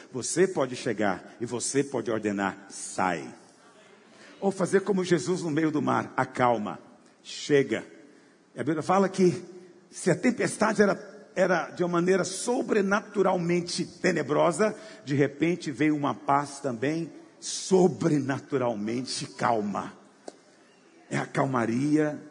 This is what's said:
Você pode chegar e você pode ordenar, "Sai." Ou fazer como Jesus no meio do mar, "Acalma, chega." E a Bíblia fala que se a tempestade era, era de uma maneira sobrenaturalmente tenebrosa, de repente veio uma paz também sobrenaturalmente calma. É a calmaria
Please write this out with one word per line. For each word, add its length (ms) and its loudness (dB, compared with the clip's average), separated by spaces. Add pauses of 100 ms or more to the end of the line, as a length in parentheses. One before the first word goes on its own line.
(140)
Você 340 0
pode 280 -2
chegar 680 -2
e 60 -6
você 360 -2
pode 280 -4
ordenar, 580 -2
"Sai." 580 -2 (1120)
Ou 120 0
fazer 300 2
como 220 0
Jesus 380 2
no 80 -4
meio 220 0
do 100 0
mar, 340 0
"Acalma, 640 0 (460)
chega." 600 0 (720)
E 40 -12
a 40 -4
Bíblia 200 -2
fala 260 4
que 340 2 (460)
se 220 -2
a 40 4
tempestade 680 2
era, 340 0 (180)
era 340 2
de 140 -4
uma 60 0
maneira 340 2
sobrenaturalmente 1600 0
tenebrosa, 880 0 (300)
de 80 -2
repente 580 2
veio 240 2
uma 180 -2
paz 460 0
também 520 -4 (280)
sobrenaturalmente 1900 0
calma. 680 -2 (1160)
É 80 -4
a 80 -4
calmaria 920 0 (140)